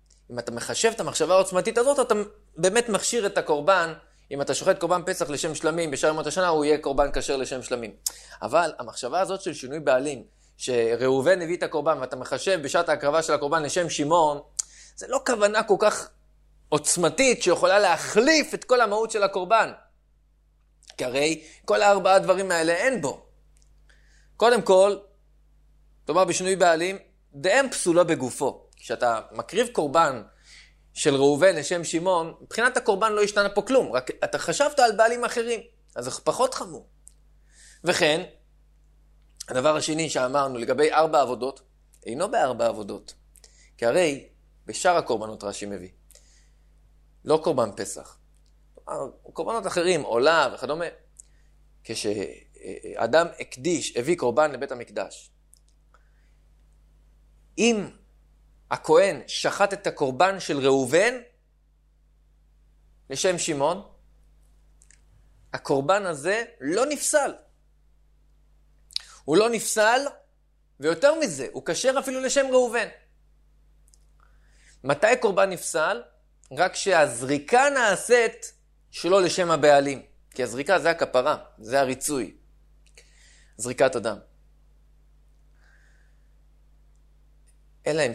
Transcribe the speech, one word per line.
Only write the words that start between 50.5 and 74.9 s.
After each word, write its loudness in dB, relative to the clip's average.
וכדומה, -8
כשאדם -4
הקדיש, -6
הביא 0
קורבן 0
לבית -10
המקדש, -12
אם 2
הכהן 2
שחט -2
את -8
הקורבן 0
של -4
ראובן 4
לשם 0
שמעון, -2
הקורבן -2
הזה -4
לא -2
נפסל. -2
הוא 2
לא 4
נפסל, 2
ויותר 2
מזה, -4
הוא -12
כשר 0
אפילו -6
לשם 0
ראובן. 0
מתי 2